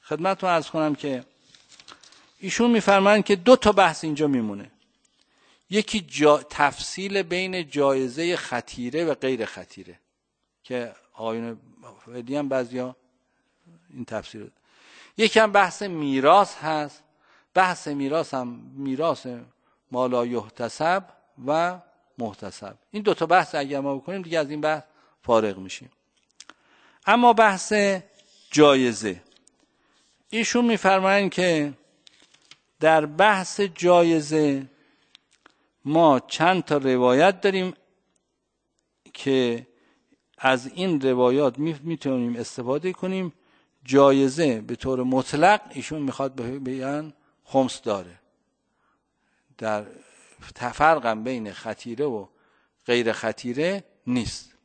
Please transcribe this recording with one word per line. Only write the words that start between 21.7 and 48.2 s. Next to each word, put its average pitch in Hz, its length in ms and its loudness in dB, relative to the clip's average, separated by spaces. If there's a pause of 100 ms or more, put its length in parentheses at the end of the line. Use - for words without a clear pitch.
محتسب. 104 580 -12 (160)
این 208 120 -10
دو 196 100 2
تا 165 120 -2
بحث 165 300 2
اگر 143 240 -4
ما 139 160 -4
بکنیم 180 260 -10
دیگه 165 180 -4
از 143 100 -4
این 151 120 -8
بحث 156 220 -2 (380)
فارغ 110 360 0
میشیم. 95 320 -16 (1160)
اما 240 280 6
بحث 214 400 2 (760)
جایزه، 123 720 4 (1080)
ایشون 233 360 0
می‌فرمایند 196 680 2
که 160 420 0 (1040)
در 156 260 4
بحث 185 560 0
جایزه 160 1040 2 (1200)
ما 151 340 4
چند 170 460 0
تا 151 120 0
روایت 131 640 4
داریم 190 320 -2 (1400)
که 123 540 0 (680)
از 131 360 2
این 180 280 -2
روایات 127 580 2
می-، 151 240 -4
می‌تونیم 131 520 -4
استفاده 135 580 -6
کنیم. 185 400 -6 (520)
جایزه 139 760 4
به 120 140 -10
طور 127 280 -4
مطلق 147 640 2
ایشون 151 320 -10
می‌خواد 135 340 -6
به-، 127 240 -10
بگن 135 540 -8 (300)
خمس - 380 -2
داره، 92 380 -6 (1400)